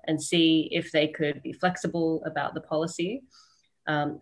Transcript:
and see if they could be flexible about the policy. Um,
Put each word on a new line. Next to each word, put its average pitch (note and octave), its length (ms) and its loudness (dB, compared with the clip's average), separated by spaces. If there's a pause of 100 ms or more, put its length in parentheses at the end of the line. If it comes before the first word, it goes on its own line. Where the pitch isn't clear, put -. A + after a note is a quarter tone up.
and D#3 160 0
see D#3+ 480 4
if E3+ 220 -4
they D#3 160 4
could D3 340 -2
be - 120 -8
flexible E3 720 0
about D#3 300 -4
the D#3 40 -6
policy. E3+ 640 -4 (640)
Um, D3 340 -2